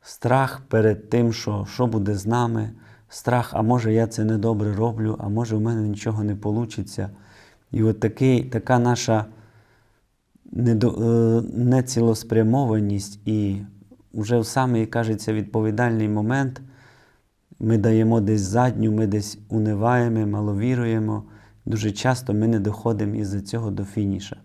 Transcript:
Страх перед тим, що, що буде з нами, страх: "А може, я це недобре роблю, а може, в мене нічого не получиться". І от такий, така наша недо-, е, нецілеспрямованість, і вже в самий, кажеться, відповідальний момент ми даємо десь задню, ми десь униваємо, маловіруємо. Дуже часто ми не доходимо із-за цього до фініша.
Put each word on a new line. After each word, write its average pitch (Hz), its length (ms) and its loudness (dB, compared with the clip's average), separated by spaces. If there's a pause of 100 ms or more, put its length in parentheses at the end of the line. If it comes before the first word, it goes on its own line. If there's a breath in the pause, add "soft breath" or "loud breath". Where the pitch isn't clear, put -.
Страх - 640 -2
перед 107 420 2
тим, 117 240 2
що, 104 400 -6
що 127 140 0
буде 104 280 0
з 95 100 -6
нами, 113 460 0 (380 loud breath)
страх: - 440 -2
"А - 80 0
може, 113 320 2
я 113 140 4
це 110 160 -4
недобре 107 500 0
роблю, 110 460 -2
а 104 100 -6
може, 110 260 -2
в 107 60 0
мене 110 260 0
нічого 104 360 -4
не 104 120 -2
получиться". 104 760 -4 (640 loud breath)
І 120 120 0
от 110 160 2
такий, 123 440 2
така 123 360 0
наша 117 460 2 (1300 soft breath)
недо-, 117 500 2
е, 117 400 4 (160)
нецілеспрямованість, 113 1700 2
і 104 320 0 (560)
вже 110 260 0
в 110 60 0
самий, 123 400 0
кажеться, 110 480 -2
відповідальний 110 760 0
момент 127 520 -2 (1000 loud breath)
ми 110 180 2
даємо 110 440 4
десь 104 200 2
задню, 110 500 0
ми 107 160 0
десь 101 320 -4 (100)
униваємо, 110 760 0
маловіруємо. 107 960 -2 (420 loud breath)
Дуже 110 260 -2
часто 127 420 -2
ми 107 140 2
не 113 120 2
доходимо 104 560 -2
із-за 101 260 -4
цього 113 300 -6
до 101 120 -6
фініша. 98 600 -4